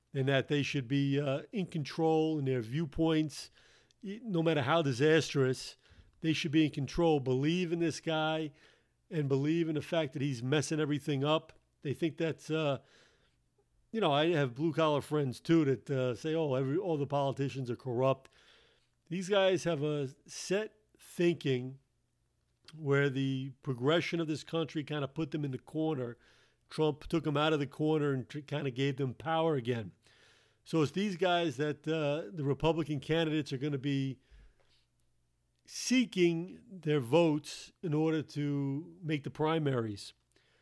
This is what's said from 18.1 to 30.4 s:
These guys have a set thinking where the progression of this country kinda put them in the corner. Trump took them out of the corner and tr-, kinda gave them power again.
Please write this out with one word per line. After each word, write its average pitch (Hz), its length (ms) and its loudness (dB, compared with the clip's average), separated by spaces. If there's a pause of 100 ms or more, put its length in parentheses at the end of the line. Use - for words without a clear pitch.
These 180 200 -6
guys 190 360 4
have 160 180 0
a 147 260 -2 (180)
set - 460 -4 (260)
thinking 135 800 0 (1000)
where 143 320 2
the 135 440 -2 (100)
progression 147 560 0
of 165 80 0
this 151 160 -4
country 160 400 -4
kinda 147 240 -4
put 156 240 -6
them 151 140 -4
in 135 80 -4
the 127 60 -6
corner. 143 580 -4 (520)
Trump 151 380 0
took 165 160 0
them 147 140 0
out 151 160 4
of 147 80 2
the 143 60 -2
corner 151 460 0
and 127 160 -2
tr-, 147 120 -10
kinda 143 320 -4
gave 135 240 0
them 131 180 -2
power 160 400 0
again. 117 380 -2 (720)